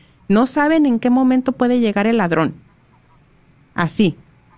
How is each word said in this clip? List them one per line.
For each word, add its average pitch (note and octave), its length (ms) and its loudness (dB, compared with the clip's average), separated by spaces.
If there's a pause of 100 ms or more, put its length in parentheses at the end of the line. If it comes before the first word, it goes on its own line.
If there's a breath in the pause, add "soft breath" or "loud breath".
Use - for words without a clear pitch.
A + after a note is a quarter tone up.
(280 loud breath)
no G#3+ 180 2
saben D4+ 400 0
en A3+ 140 0
qué B3 100 0
momento B3+ 420 2
puede B3 280 0
llegar G#3 260 0
el A#3 120 0
ladrón". E3+ 360 -2 (1200)
Así. F3 400 -2 (440)